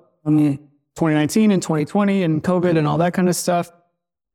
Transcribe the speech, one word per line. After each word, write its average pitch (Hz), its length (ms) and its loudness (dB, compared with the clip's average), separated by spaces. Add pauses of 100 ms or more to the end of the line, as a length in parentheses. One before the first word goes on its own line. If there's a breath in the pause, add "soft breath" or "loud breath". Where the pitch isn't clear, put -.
(260)
um, 151 340 2 (340)
twenty 160 220 0
nineteen 202 360 2
and 180 120 0
twenty 156 220 -2
twenty 196 380 0
and 156 200 -2
covid 180 340 0
and 151 80 0
all 147 120 -2
that 175 160 0
kind 185 160 0
of 170 60 -2
stuff. 175 360 -4 (640)